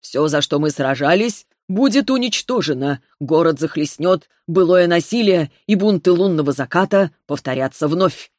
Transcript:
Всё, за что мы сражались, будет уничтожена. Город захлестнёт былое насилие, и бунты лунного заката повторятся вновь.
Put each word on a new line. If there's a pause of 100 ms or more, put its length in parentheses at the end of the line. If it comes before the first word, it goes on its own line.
Всё,
за
что
мы
сражались, (240)
будет
уничтожена. (180)
Город
захлестнёт (160)
былое
насилие, (140)
и
бунты
лунного
заката (140)
повторятся
вновь.